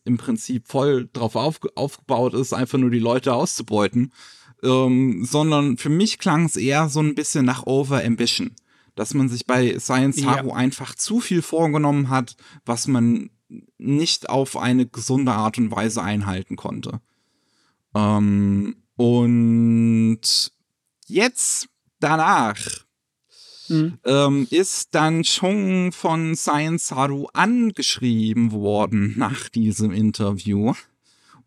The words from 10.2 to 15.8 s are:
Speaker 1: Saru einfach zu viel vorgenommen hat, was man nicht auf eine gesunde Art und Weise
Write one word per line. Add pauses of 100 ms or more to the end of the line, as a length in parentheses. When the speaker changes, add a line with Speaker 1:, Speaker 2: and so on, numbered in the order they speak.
Speaker 1:
Saru
einfach
zu
viel
vorgenommen
hat, (300)
was
man (480)
nicht
auf
eine
gesunde
Art
und
Weise